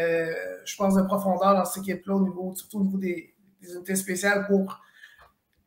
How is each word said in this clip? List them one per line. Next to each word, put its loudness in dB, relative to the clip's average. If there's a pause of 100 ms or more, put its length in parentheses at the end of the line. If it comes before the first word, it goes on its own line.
(640)
je -10
pense, 2
de 6
profondeur 2
dans 4
cette -8
équipe-là, -4
au 4
niveau, -4
surtout -12
au 2
niveau 0
des, -6 (260)
des -16
unités -6
spéciales 0
pour 2 (880)